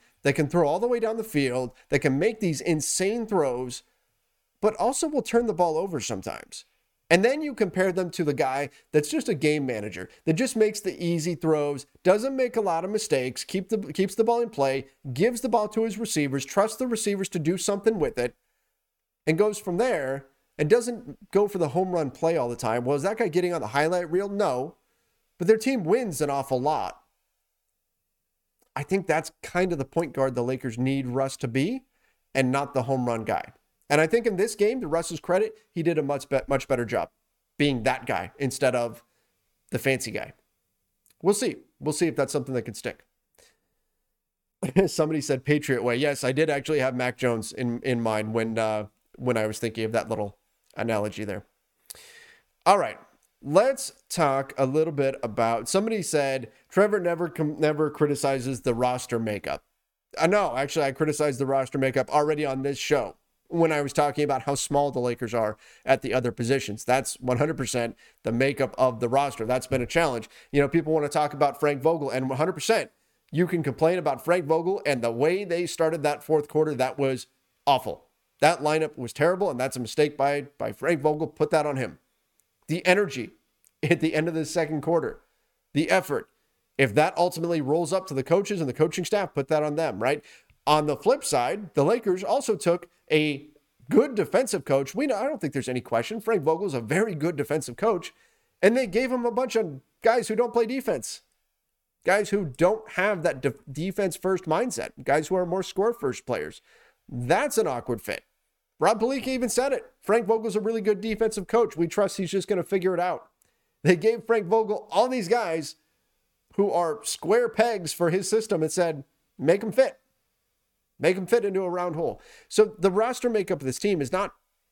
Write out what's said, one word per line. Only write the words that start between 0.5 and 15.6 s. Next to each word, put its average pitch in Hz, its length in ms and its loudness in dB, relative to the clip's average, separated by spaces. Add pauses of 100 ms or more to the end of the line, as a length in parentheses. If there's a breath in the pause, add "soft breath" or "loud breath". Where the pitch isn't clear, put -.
all 160 100 0
the 226 80 -2
way 240 140 0
down 220 160 -2
the 220 80 -6
field, 131 480 -2 (160 soft breath)
that 143 120 2
can 135 180 2
make 214 220 0
these 160 200 0
insane 190 640 -2
throws, 131 560 -2 (800)
but 214 160 2
also 269 320 0
will 294 140 0
turn 233 240 0
the 208 80 -2
ball 160 240 2
over 175 200 -4
sometimes. - 640 -8 (460)
And 180 140 6
then 277 180 2
you 294 120 -6
compare 185 380 0
them 180 180 -2
to 180 140 -4
the 147 100 0
guy 135 360 -2 (220 soft breath)
that's 151 180 2
just 294 180 -2
a 208 60 0
game 151 320 0
manager, 104 420 -6 (160 soft breath)
that 160 100 2
just 240 220 -2
makes 214 240 2
the 175 240 -6
easy 170 300 0
throws, 147 520 0 (160)
doesn't 220 340 2
make 254 200 0
a 226 40 2
lot 170 240 0
of 196 60 -6
mistakes, 135 540 -2
keep 190 240 -6
the, 220 100 -2 (140)
keeps 190 220 -2
the 220 100 2
ball 233 160 2
in 233 100 -4
play, 135 360 0 (260 soft breath)
gives 220 280 0
the 262 80 -4
ball 214 200 2